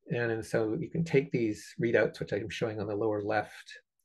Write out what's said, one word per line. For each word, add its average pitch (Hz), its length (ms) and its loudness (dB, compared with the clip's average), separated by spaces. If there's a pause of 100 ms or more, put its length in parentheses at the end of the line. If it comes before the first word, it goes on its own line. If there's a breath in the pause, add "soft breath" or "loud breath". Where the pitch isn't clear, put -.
And, 120 220 0
and 113 140 -2
so 110 340 0
you - 100 -6
can - 140 0
take 139 280 2
these 113 500 -2
readouts, 117 380 4
which - 140 -4
I'm 98 160 -2
showing 110 300 -2
on 104 80 -4
the 107 80 -2
lower 107 260 0
left, 104 500 -2 (320)